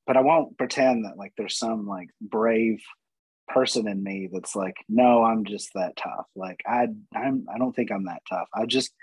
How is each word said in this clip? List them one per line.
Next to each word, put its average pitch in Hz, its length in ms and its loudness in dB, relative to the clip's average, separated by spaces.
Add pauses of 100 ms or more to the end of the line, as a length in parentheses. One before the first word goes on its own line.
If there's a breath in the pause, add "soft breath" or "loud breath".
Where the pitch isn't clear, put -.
but 127 100 2
I 131 60 8
won't 156 340 2
pretend 127 480 2
that, 98 140 -12
like, 98 180 -14
there's 101 220 -6
some, 113 280 -4
like, 92 220 -10 (140)
brave 113 600 2 (640)
person 123 400 2
in 98 160 -4
me 98 300 -6
that's 92 240 -8
like, 95 180 -4 (140)
"No, 120 340 6
I'm 113 220 2
just 101 300 -8
that 90 220 -4
tough." - 280 -10 (100)
Like, 92 320 -10
I, 120 200 2 (280)
I'm, 135 300 -2 (100)
I 113 40 -6
don't 127 180 -2
think 117 160 -2
I'm 98 140 -2
that 82 200 -10
tough. - 280 -4
I 110 100 -2
just, 127 380 -2